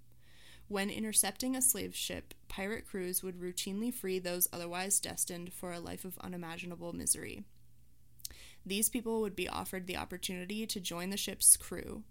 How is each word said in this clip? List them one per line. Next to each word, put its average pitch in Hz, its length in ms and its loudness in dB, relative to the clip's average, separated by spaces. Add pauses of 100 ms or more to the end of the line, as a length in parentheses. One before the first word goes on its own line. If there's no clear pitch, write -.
(680)
When 202 200 2
intercepting 214 680 2
a 262 40 2
slave 185 320 4
ship, - 400 -2 (140)
pirate 196 400 -2
crews 185 340 0
would 180 200 -6
routinely 196 520 0
free 190 240 0
those 180 360 2
otherwise 175 480 2
destined 175 500 -2
for 180 220 -6
a 170 80 -6
life 175 240 -6
of 180 140 -8
unimaginable 175 760 -6
misery. - 500 0 (1200)
These 202 240 4
people 226 320 2
would 208 140 0
be 180 140 0
offered 185 380 -2
the 180 100 -2
opportunity 185 720 -2
to 208 120 -2
join 175 300 -2
the 196 80 0
ship's - 400 8
crew. - 540 -6